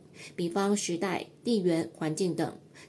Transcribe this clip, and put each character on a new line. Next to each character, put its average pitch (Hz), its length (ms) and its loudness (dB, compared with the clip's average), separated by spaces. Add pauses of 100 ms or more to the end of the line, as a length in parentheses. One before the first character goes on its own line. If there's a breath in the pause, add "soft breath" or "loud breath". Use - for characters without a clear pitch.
(360 loud breath)
比 170 120 -2
方 202 300 2
时 175 200 -2
代、 185 280 -2 (180)
地 233 160 4
缘、 170 360 2
环 156 200 -2
境 180 200 0
等， 160 200 -2 (340 loud breath)